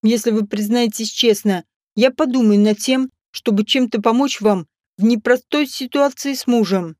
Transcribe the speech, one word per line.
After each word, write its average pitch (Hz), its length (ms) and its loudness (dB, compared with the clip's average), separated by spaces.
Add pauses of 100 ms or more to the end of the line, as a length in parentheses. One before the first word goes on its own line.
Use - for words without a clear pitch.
Если 220 300 0
вы 214 160 -2
признаетесь 214 640 -4
честно, 202 520 0 (320)
я 254 160 2
подумаю 247 480 2
над 208 200 2
тем, 262 320 -2 (200)
чтобы 208 320 -2
чем-то 240 380 0
помочь 240 400 0
вам 196 260 0 (300)
в 185 60 0
непростой 247 640 0
ситуации 277 680 -4
с - 140 -6
мужем 190 520 0